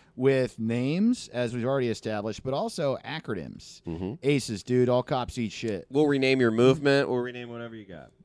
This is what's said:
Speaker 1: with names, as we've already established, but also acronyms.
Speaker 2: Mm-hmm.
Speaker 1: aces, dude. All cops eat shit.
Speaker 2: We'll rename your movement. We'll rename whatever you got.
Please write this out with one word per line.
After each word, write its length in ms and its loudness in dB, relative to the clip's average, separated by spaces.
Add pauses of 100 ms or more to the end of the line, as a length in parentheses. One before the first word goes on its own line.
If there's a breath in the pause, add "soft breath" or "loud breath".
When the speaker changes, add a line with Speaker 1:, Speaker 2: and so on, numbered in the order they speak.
(160 soft breath)
Speaker 1:
with 440 2
names, 720 0
as 260 -4
we've 100 -4
already 240 0
established, 540 -6
but 100 -6
also 520 -2
acronyms. 840 -10
Speaker 2:
Mm-hmm. 340 -6
Speaker 1:
aces, 420 0
dude. 260 4
All 140 2
cops 340 -4
eat 160 -4
shit. 360 -6
Speaker 2:
We'll 180 4
rename 340 4
your 100 6
movement. 580 4
We'll 100 0
rename 300 -8
whatever 260 -12
you 100 -16
got. 260 -18 (140)